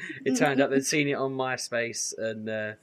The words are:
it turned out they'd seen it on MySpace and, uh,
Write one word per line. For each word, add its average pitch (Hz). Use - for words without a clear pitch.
it 131
turned 143
out 139
they'd 135
seen 147
it 139
on 135
MySpace 123
and, 110
uh, 107